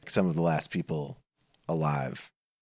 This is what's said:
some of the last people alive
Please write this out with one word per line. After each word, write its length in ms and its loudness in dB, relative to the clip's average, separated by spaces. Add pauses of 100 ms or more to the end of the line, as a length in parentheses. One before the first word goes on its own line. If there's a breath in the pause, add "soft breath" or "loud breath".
some 200 2
of 80 2
the 60 2
last 300 2
people 460 -4 (500)
alive 600 -2 (320)